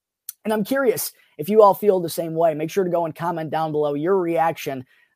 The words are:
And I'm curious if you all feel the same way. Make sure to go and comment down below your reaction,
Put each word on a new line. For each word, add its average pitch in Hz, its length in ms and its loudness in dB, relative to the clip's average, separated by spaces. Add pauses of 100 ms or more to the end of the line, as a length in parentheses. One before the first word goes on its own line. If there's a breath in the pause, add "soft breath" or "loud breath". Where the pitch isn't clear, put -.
(440)
And 220 100 -4
I'm 220 100 0
curious 262 480 -2 (260 soft breath)
if 156 120 -6
you 214 120 8
all 202 120 8
feel 196 260 2
the 165 100 -4
same 165 240 -6
way. 165 200 2
Make 160 180 -6
sure 196 140 0
to 180 40 -2
go 170 140 0
and 160 100 -6
comment 165 360 -6
down 156 240 -4
below 147 220 0
your 170 220 0
reaction, 165 680 -2 (300 soft breath)